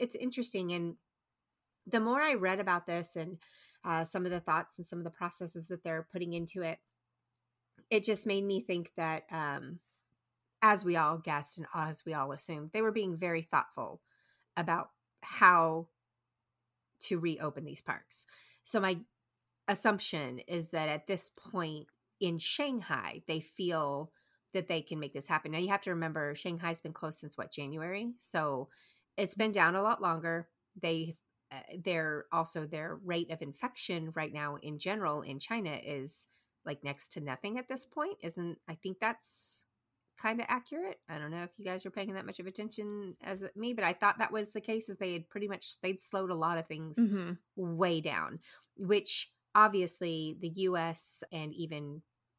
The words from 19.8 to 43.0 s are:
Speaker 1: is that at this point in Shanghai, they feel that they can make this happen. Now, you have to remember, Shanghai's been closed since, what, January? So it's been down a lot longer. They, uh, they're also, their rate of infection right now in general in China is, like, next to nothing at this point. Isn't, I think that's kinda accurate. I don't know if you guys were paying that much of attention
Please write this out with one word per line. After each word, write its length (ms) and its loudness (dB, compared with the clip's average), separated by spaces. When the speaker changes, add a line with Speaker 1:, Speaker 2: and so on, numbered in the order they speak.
Speaker 1:
is 220 -4
that 180 0
at 180 -2
this 220 0
point 580 -6
in 180 2
Shanghai, 920 -2
they 120 0
feel 720 -2
that 140 -2
they 140 0
can 180 -6
make 140 -6
this 120 -6
happen. 240 0
Now, 80 -2
you 120 0
have 120 2
to 80 -2
remember, 440 -2
Shanghai's 480 -4
been 100 -10
closed 260 -8
since, 200 -12
what, 120 -8
January? 680 -6
So 500 -2
it's 180 0
been 160 2
down 240 6
a 80 4
lot 200 2
longer. 440 0
They, 360 0
uh, 100 -12
they're 480 0
also, 360 0
their 360 -6
rate 280 0
of 100 -6
infection 760 -4
right 180 -2
now 300 -4
in 160 -8
general 440 0
in 160 -8
China 440 -4
is, 440 -6
like, 180 -8
next 280 -6
to 80 -8
nothing 380 -4
at 80 -6
this 200 -6
point. 360 -4
Isn't, 360 -6
I 60 -8
think 260 -8
that's 640 -4
kinda 300 0
accurate. 580 -4
I 80 -8
don't 140 -6
know 140 -6
if 120 -8
you 80 -12
guys 220 -4
were 40 -8
paying 220 -4
that 140 -6
much 120 -10
of 80 -10
attention 680 -6